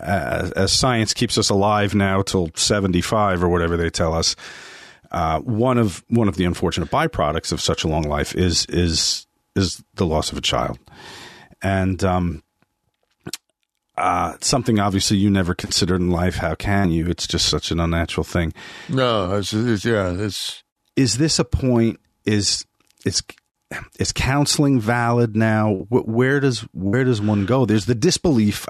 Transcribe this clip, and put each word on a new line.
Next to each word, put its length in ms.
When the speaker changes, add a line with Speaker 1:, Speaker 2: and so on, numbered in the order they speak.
Speaker 1:
as, 500
as 200
science 420
keeps 240
us 120
alive 440
now 300
till 320
seventy-five 880
or 60
whatever 280
they 120
tell 240
us, 220
uh, 300
one 360
of, 300
one 200
of 80
the 100
unfortunate 440
byproducts 600
of 100
such 220
a 40
long 160
life 320
is, 320
is, 600
is 280
the 100
loss 260
of 60
a 40
child. 380
And, 420
um, 400
uh, 440
something 380
obviously 380
you 120
never 240
considered 480
in 80
life. 260
How 200
can 360
you? 160
It's 200
just 200
such 240
an 80
unnatural 460
thing. 280
Speaker 2:
No, 480
it's, 160
it's, 320
yeah, 260
it's 520
Speaker 1:
Is 220
this 220
a 60
point, 540
is, 400
is, 160
is 120
counseling 680
valid 560
now? 540
Wh-, 180
where 320
does, 200
where 300
does 180
one 240
go? 200
There's 200
the 100
disbelief, 760